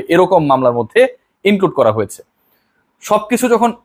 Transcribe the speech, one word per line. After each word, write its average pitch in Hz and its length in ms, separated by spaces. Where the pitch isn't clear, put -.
এরকম 175 320
মামলার 127 340
মধ্যে 117 220
ইনক্লুড 190 360
করা 117 120
হয়েছে। 104 300
সবকিছু 214 460
যখন 233 200